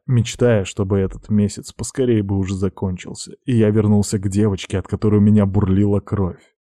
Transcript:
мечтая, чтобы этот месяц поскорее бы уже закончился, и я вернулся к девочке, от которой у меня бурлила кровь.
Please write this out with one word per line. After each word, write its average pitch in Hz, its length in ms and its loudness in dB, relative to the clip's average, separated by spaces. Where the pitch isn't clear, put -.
мечтая, 117 600 0
чтобы 101 340 -2
этот 95 300 -4
месяц 104 440 -2
поскорее 123 480 -2
бы 98 160 -2
уже 95 180 -2
закончился, - 800 -6
и 127 100 0
я 107 160 4
вернулся 104 480 2
к 98 100 -4
девочке, 98 480 -2
от 90 100 -6
которой 104 280 0
у 104 60 4
меня 104 260 4
бурлила 101 520 2
кровь. 98 560 -6